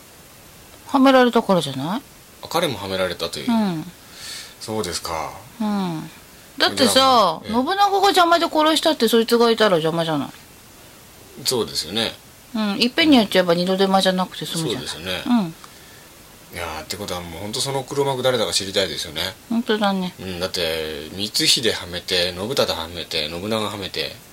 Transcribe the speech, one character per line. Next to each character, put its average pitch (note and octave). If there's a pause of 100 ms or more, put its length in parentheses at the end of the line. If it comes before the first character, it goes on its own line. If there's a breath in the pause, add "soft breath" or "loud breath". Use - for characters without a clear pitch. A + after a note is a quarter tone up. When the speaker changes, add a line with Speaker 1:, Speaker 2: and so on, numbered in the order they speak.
(880)
Speaker 1:
は -
め C4+
ら C4
れ A#3+
た A#3
か G3
ら F3
じ D3
ゃ -
な C#3+
い？ C#4+ (400)
Speaker 2:
あ、 -
彼 E3+
も A2
は G2
め F#2+
ら F#2
れ E2+
た E2
と -
い C#2
う。 B3
Speaker 1:
う A#3
ん。 F#3 (760 loud breath)
Speaker 2:
そ A2
う G2+
で F2
す -
か。 D#2+ (280)
Speaker 1:
う A3
ん。 F3 (480)
だ D#4
っ -
て C4+
さ、 G3+
Speaker 2:
じ C4
ゃ B3
あ、 D#3+
え -
え。 G#3
Speaker 1:
信 B3
長 F4
が G4+ (120)
邪 F4+
魔 E4+
で E4
殺 D#4
し C#4+
た D#4+
っ D4
て A3+
そ A3+
い A3+
つ A#3
が A#3
い A3+
た G#3+
ら F3
邪 D#3+
魔 E3
じ E3
ゃ D3+
な B2+
い？ - (1160)
Speaker 2:
そ B2
う F#2
で -
す -
よ E2
ね。 G#2+ (420)
Speaker 1:
う A3
ん。 G3+
い A3+
っ -
ぺ E4
ん D#4
に C#4
や A3+
っ -
ち F#3
ゃ -
え -
ば F3
二 F3
度 F#3
手 G3
間 F#3+
じ F#3+
ゃ -
な F#3
く -
て D#3+
済 D#3+
む D#3+
じ -
ゃ -
な -
い？ -
Speaker 2:
そ -
う D#3
で -
す -
よ F3+
ね。 -
Speaker 1:
う A#3+
ん。 E3 (1000 loud breath)
Speaker 2:
い E2+
や E2+ (140)
ー、 -
っ -
て F#2
こ G2+
と F2+
は F2
も E2+
う -
ほ G#2
ん G#2+
と B2
そ C3+
の C3+
黒 C#3
幕 C3
誰 B2+
だ A2
か F2
知 G2
り F#2+
た G2
い F2+
で C#2+
す -
よ D#2
ね。 D#2+ (260)
Speaker 1:
ほ A#3
ん A#3
と G#3+
だ G3+
ね。 F#3
Speaker 2:
う F3+
ん、 F2+
だ F#2
っ -
て D#2
光 G#2+
秀 G#2
は F#2
め F2
て、 F2+
信 G#2+
忠 A2
は E2
め E2+
て、 D#2
信 F2
長 A2
は G#2
め F#2+
て。 D#2 (180)